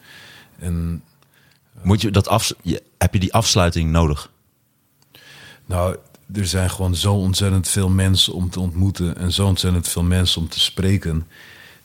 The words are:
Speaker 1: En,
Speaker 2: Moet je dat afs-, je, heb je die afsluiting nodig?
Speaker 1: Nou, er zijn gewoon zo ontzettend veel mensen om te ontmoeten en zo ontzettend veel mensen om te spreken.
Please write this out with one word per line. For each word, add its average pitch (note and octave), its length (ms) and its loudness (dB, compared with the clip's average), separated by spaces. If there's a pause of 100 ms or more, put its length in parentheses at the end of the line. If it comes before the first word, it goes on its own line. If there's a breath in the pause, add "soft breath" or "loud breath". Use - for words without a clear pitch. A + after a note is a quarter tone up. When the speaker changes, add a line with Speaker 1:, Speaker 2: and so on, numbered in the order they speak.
(580 loud breath)
Speaker 1:
En, E2+ 440 -6 (800 soft breath)
Speaker 2:
Moet G#2 180 4
je A2 100 0
dat G2+ 180 2
afs-, G#2+ 340 0
je, D#2 200 -6 (160)
heb F2 160 2
je G2+ 60 2
die F#2 120 0
afsluiting F2 580 2
nodig? D#2+ 400 0 (1400 loud breath)
Speaker 1:
Nou, F2+ 300 -2 (380)
er G2+ 120 -2
zijn F2+ 240 0
gewoon F2+ 240 -2
zo G2+ 200 0
ontzettend F#2+ 540 0
veel G2 200 0
mensen F#2+ 460 2
om F2+ 160 -2
te F#2 100 -6
ontmoeten F2+ 560 -2
en F2 160 -4
zo G2+ 140 0
ontzettend F2+ 420 0
veel E2+ 140 -2
mensen F2+ 380 2
om D#2+ 80 -6
te - 120 -8
spreken. F2 640 0 (580 loud breath)